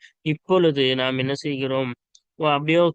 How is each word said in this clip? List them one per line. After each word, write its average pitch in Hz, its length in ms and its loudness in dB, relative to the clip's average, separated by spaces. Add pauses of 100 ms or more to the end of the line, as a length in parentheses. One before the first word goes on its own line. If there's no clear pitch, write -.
(220)
இப்பொழுது 156 640 2 (100)
நாம் 131 280 -2
என்ன 139 120 -4
செய்கிறோம்? 135 560 -4 (480)
ஓ, 165 80 -6
அப்படியே 151 320 2 (160)